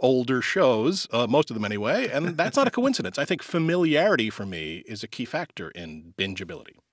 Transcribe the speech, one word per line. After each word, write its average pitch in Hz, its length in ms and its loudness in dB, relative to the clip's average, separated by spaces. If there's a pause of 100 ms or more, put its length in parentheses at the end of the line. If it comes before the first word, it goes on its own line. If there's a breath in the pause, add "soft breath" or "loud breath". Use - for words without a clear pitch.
older 127 400 4
shows, 131 720 2
uh, 117 140 2
most 143 240 2
of 120 40 -8
them 107 120 -2
anyway, 113 420 -2
and 156 300 -2
that's - 180 0
not 277 100 4
a 233 40 0
coincidence. 247 480 -2
I 143 80 -2
think 175 160 -2
familiarity 160 880 2
for 101 160 -8
me 82 400 -8
is 107 160 -10
a 110 60 -10
key 123 180 -8
factor 156 460 -8
in 82 440 -14
bingeability. 92 600 -8 (160)